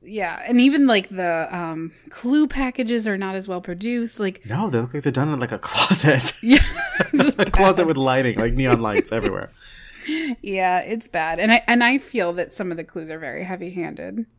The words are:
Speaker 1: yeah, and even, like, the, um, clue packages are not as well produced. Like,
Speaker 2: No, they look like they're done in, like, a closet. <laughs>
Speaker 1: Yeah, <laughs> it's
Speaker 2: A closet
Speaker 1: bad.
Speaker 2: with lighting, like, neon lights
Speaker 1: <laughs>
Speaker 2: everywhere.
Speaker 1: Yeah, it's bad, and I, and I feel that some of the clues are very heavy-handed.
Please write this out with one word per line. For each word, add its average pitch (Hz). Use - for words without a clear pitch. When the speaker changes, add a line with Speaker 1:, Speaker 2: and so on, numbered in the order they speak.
Speaker 1:
yeah, 190
and 247
even, 277
like, 208
the, 175
um, 165
clue 294
packages 247
are 196
not 190
as 190
well 180
produced. 220
Like, 190
Speaker 2:
No, 170
they 120
look 123
like 147
they're 143
done 131
in, 147
like, 120
a 104
closet. -
<laughs> -
Speaker 1:
Yeah, 247
<laughs> -
it's 285
Speaker 2:
A 202
closet 190
Speaker 1:
bad. 165
Speaker 2:
with 160
lighting, 131
like, 117
neon 123
lights 110
Speaker 1:
<laughs> -
Speaker 2:
everywhere. 104
Speaker 1:
Yeah, 185
it's 226
bad, 165
and 214
I, 233
and 240
I 254
feel 185
that 175
some 185
of 165
the 165
clues 160
are 156
very 165
heavy-handed. 180